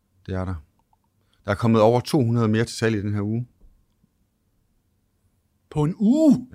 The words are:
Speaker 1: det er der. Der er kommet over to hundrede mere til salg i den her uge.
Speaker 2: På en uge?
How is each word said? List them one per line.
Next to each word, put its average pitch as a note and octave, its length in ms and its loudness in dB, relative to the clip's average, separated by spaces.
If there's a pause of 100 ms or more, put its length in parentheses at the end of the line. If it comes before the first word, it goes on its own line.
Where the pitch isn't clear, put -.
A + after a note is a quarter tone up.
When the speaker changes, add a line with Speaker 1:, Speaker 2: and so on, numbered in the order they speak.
(260)
Speaker 1:
det G2 100 -6
er F#2 100 -4
der. F#2 100 -8 (920)
Der G2+ 60 -2
er G2+ 40 -2
kommet A2+ 260 2
over A#2 180 4
to C#3 260 -2
hundrede A#2 220 0
mere A2 180 2
til - 120 -12
salg A2+ 180 -2
i G2+ 60 -6
den G#2 120 -6
her G#2 80 -6
uge. A2+ 260 -6 (2250)
Speaker 2:
På D3+ 140 -2
en D#3 140 -2
uge? C4+ 580 2